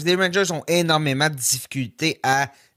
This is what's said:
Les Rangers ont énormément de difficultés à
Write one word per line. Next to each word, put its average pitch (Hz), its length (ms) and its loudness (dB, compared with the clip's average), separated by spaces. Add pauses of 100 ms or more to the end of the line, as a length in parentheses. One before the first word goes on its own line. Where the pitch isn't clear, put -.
Les 180 100 2
Rangers 185 360 0
ont 156 160 -6
énormément 156 640 2
de 151 60 -4
difficultés 131 880 -4
à 135 260 2 (280)